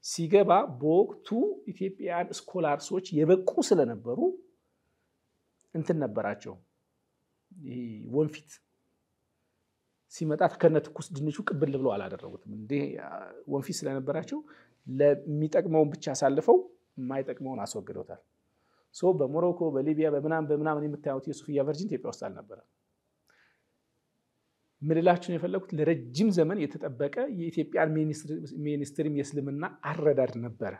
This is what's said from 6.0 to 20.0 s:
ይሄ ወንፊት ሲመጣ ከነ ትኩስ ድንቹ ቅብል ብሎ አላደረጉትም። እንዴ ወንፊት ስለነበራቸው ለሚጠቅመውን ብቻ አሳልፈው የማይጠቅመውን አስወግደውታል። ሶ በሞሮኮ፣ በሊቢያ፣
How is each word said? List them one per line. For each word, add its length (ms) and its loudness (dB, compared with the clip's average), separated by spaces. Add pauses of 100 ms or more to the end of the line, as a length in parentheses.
ይሄ 220 -12 (320)
ወንፊት 400 0 (1600)
ሲመጣ 300 0 (120)
ከነ 260 6
ትኩስ 300 -12
ድንቹ 340 -4
ቅብል 280 0
ብሎ 180 0
አላደረጉትም። 600 -8
እንዴ 200 -8 (760)
ወንፊት 300 -4
ስለነበራቸው 640 -4 (460)
ለሚጠቅመውን 1040 4
ብቻ 200 -10
አሳልፈው 480 4 (360)
የማይጠቅመውን 680 -6
አስወግደውታል። 600 -10 (720)
ሶ 200 2
በሞሮኮ፣ 460 0 (100)
በሊቢያ፣ 400 2